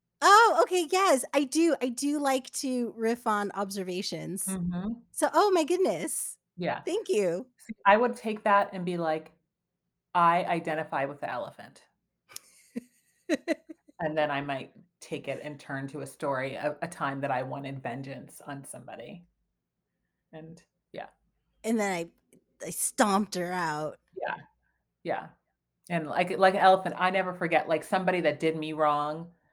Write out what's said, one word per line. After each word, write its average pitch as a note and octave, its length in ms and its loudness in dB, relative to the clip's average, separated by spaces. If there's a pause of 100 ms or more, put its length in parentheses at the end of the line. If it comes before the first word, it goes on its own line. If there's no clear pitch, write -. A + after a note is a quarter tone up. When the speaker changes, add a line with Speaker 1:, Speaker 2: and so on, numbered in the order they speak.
(220)
Speaker 1:
Oh, G4+ 420 8
okay, F4+ 280 0
yes, F#4 420 4
I D4 100 4
do, D#4 380 2
I B3+ 80 0
do C#4+ 300 -2
like C4+ 340 0
to B3 420 -4
riff A3+ 320 -2
on G#3 240 0
observations. F#3+ 960 -6
Speaker 2:
Mm-hmm. F#3 640 -4
Speaker 1:
So, - 220 0
oh F#4+ 180 4
my E4+ 140 4
goodness. D#4+ 720 -2 (200)
Speaker 2:
Yeah. E3+ 280 -4
Speaker 1:
Thank G4 240 -4
you. F#3+ 380 0 (120)
Speaker 2:
See, - 160 -14 (100)
I G3+ 120 10
would A#3+ 180 2
take G#3+ 300 -6
that G3+ 280 4
and F3+ 120 -6
be F3 120 -2
like, D#3+ 360 -4 (840)
"I E3+ 300 6
identify D#3+ 600 -2
with C#3+ 160 -8
the C3 100 -6
elephant." - 540 -12 (1400)
Speaker 1:
<laughs> - 560 -4 (140)
Speaker 2:
And D#3 180 -4
then D3+ 140 2
I C#3 100 -2
might C#3 320 -8 (260)
take C#3 280 -10
it C3 160 -6
and D3 160 -12
turn C3+ 300 -8
to D3 120 -10
a C3+ 60 -10
story C3+ 500 -4
of D3+ 240 -4
a E3 60 -4
time C#3 340 -6
that C#3 100 -2
I C3 120 -2
wanted C#3 380 -10
vengeance C3 600 -12
on C#3 240 -14
somebody. B2+ 600 -16 (1080)
And, D#3+ 280 -18 (300)
yeah. - 160 -12 (560)
Speaker 1:
And A3+ 160 0
then G3+ 120 0
I, E3+ 180 -6 (560)
I - 60 -8
stomped G3+ 640 0
her F3+ 160 -4
out. D#3 460 -4 (160)
Speaker 2:
Yeah. - 240 -6 (680)
Yeah. - 260 -6 (600)
And E3 200 -2
like, F3+ 280 0
like F#3+ 180 6
an G3 60 0
elephant, F#3 380 6
I F#3 120 2
never F#3 240 0
forget, E3 340 2
like, D#3+ 140 0
somebody F3+ 380 0
that D3 180 2
did D#3+ 180 0
me D#3 160 -6
wrong, D3+ 600 0 (200)